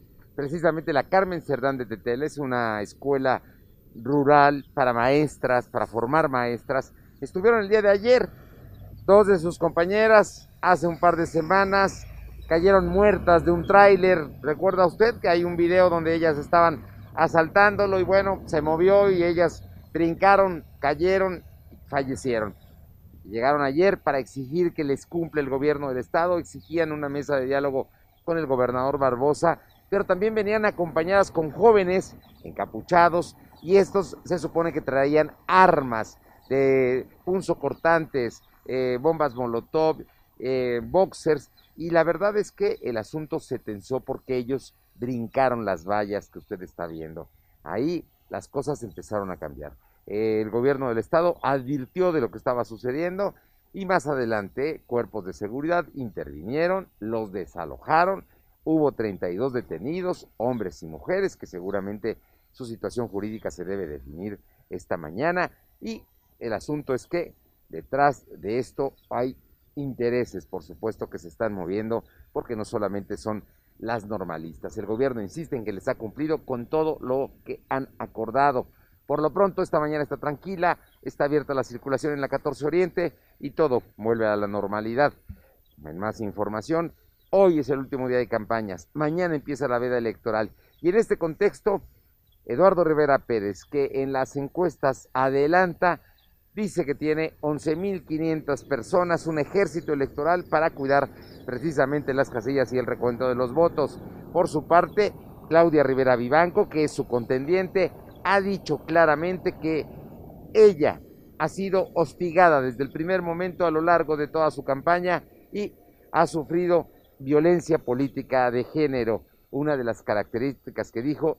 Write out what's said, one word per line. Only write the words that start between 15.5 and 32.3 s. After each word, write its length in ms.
video 320
donde 260
ellas 220
estaban 440
asaltándolo 840
y, 40
bueno, 420
se 160
movió 500
y 100
ellas 460
brincaron, 720
cayeron, 640
fallecieron? 680
Llegaron 380
ayer 360
para 200
exigir 520
que 140
les 200
cumpla 360
el 80
gobierno 400
del 80
estado, 400
exigían 560
una 160
mesa 260
de 120
diálogo 420
con 140
el 80
gobernador 520
Barbosa, 640
pero 160
también 280
venían 300
acompañadas 680
con 200
jóvenes 640